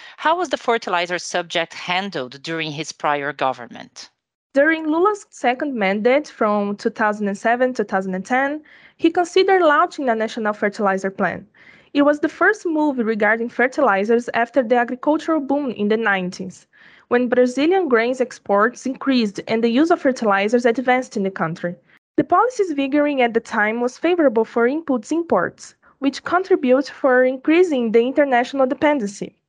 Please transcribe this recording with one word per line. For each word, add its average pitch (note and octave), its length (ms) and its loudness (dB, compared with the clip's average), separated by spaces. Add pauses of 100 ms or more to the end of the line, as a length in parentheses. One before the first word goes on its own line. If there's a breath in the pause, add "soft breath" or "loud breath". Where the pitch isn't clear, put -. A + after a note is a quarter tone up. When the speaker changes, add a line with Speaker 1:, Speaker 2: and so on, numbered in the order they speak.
(180 loud breath)
Speaker 1:
How D#4 180 0
was F4 140 -4
the C4+ 80 -4
fertilizer F3+ 600 -4
subject E3+ 560 -6
handled E3+ 640 -6
during D#3+ 300 -8
his D3 200 -10
prior D3 400 -4
government? B2+ 800 -8 (460)
Speaker 2:
During D#4+ 320 2
Lula's F#4 420 0
second C4 460 -4
mandate A3 520 0
from G#3 500 -2
two A#3 120 -4
thousand G#3+ 380 -2
and G3+ 100 -4
seven B3 380 0
to A3 80 -2
two G3+ 60 -12
thousand F#3+ 260 -4
and F#3+ 100 -8
ten, C#4 380 -2 (340 loud breath)
he E4 140 2
considered F#4+ 500 2
launching D#4 480 2
a A3+ 60 2
national A3 380 -4
fertilizer G3 580 -2
plan. - 340 -4 (480 soft breath)
It C#4+ 80 4
was D4 200 4
the D#4+ 60 2
first F#4+ 380 0
move D4+ 320 0
regarding A3 520 0
fertilizers A#3+ 840 0
after A#3+ 300 0
the A#3+ 140 2
agricultural D4 640 0
boom C#4 280 -2
in G#3 200 -2
the A3 80 2
nineties, F#3+ 680 -4 (440 soft breath)
when B3 200 2
Brazilian C4+ 580 2
grains B3 320 0
exports A3+ 680 -2
increased B3 600 0
and A3+ 160 -2
the A#3 60 2
use D4 220 2
of E4+ 100 0
fertilizers A#3 640 0
advanced B3+ 500 0
in G#3 60 -2
the F#3+ 80 -2
country. F3 460 -6 (420 soft breath)
The D4+ 60 4
policies G4+ 480 0
vigoring C#4 500 0
at A#3 140 2
the A3+ 40 2
time A3 400 -2
was B3 200 -4
favorable D4 440 2
for A#3 240 0
inputs C#4 440 -4
imports, D4+ 640 -2 (240 soft breath)
which C4+ 240 -4
contribute C#4+ 640 2
for B3+ 360 2
increasing C4 680 2
the A#3 100 4
international C4 640 0
dependency. C4 720 -2 (140)